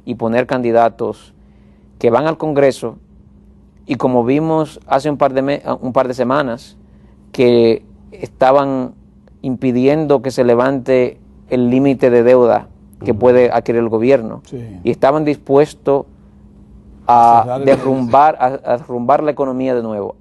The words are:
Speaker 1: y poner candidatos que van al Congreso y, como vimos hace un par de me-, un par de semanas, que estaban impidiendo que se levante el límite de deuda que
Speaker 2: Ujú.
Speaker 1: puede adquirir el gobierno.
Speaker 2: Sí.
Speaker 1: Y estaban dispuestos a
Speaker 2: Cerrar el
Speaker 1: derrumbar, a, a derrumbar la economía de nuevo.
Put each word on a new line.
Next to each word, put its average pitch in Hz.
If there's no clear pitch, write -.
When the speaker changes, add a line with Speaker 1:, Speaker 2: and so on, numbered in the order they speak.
Speaker 1:
y 120
poner 117
candidatos 117
que 120
van 135
al 160
Congreso 135
y, -
como 123
vimos 151
hace 139
un 139
par 135
de 131
me-, 143
un 127
par 127
de 123
semanas, 127
que 117
estaban 135
impidiendo 135
que 131
se 127
levante 127
el 127
límite 131
de 120
deuda 120
que 143
Speaker 2:
Ujú. 107
Speaker 1:
puede 123
adquirir 117
el 113
gobierno. 113
Speaker 2:
Sí. 113
Speaker 1:
Y 113
estaban 147
dispuestos 143
a 120
Speaker 2:
Cerrar 123
el 139
Speaker 1:
derrumbar, 135
a, 127
a 127
derrumbar 127
la 151
economía 131
de 120
nuevo. 104